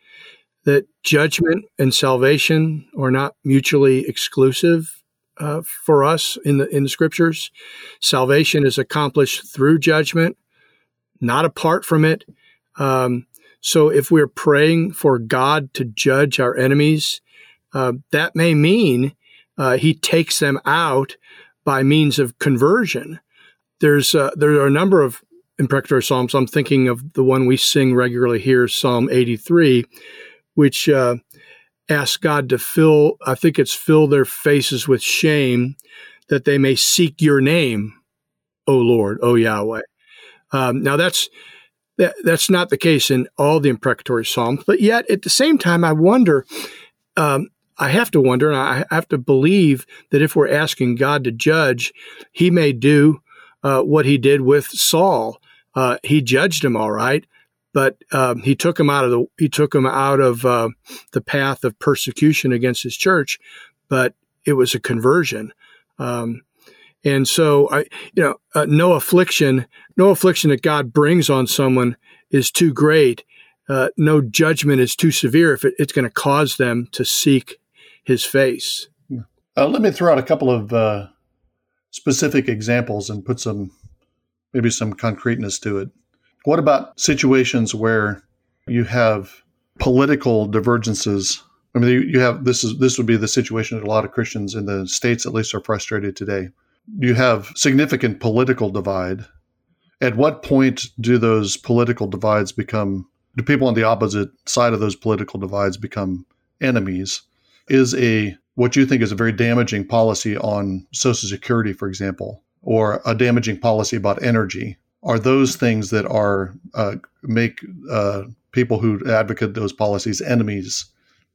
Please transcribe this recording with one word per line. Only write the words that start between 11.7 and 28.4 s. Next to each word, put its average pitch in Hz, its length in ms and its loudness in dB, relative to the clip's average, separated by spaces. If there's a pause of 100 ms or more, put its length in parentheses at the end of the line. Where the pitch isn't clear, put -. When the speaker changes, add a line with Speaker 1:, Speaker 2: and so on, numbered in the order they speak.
Speaker 1:
from 156 200 2
it. 156 200 0 (520)
Um, 127 500 -2 (340)
so 156 300 2
if 143 200 0
we're 151 240 2 (120)
praying 160 460 2
for 135 260 0
God 131 560 -2
to 131 100 -4
judge 135 560 0
our 123 160 0
enemies, 147 640 0 (540)
uh, 131 180 -2 (180)
that 160 240 -2
may 165 200 2
mean, 151 600 2 (440)
uh, 135 180 0
he 156 160 2
takes - 460 -2
them 139 260 -2
out 139 520 -2 (480)
by 135 180 0
means 147 360 2
of 127 200 -2
conversion. 160 800 0 (600)
There's, 147 340 4
uh, 139 200 2
there 151 180 2
are 143 140 4
a 139 40 4
number 170 320 4
of 127 200 -4 (360)
imprecatory 135 440 0
psalms. 127 300 -2
I'm 131 140 0
thinking 135 420 0
of 123 240 -6
the 135 100 0
one 131 220 2
we 131 140 2
sing 131 360 2
regularly 123 440 0
here, 123 280 2